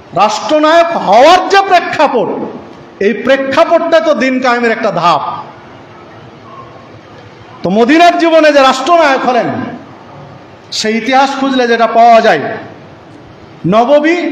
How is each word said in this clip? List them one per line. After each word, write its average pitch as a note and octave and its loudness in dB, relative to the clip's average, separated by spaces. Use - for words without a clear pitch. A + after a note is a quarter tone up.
রাষ্ট্রনায়ক D4+ 0
হওয়ার C4 4
যে G4 0
প্রেক্ষাপট, D#4 0
এই G#3 0
প্রেক্ষাপটটা D#4 -2
তো D#4+ 0
দিন B3+ -4
কায়েমের A#3+ -2
একটা A3 -4
ধাপ। E3 -2
তো E3+ -4
মদিনার D4 2
জীবনে D#4+ 2
যে C#4+ 4
রাষ্ট্রনায়ক C4+ 0
হলেন, A#3+ 0
সেই A3 -4
ইতিহাস C4 0
খুঁজলে C4 -2
যেটা A3+ 0
পাওয়া A3+ 4
যায়, G3 2
নববী C#4+ 2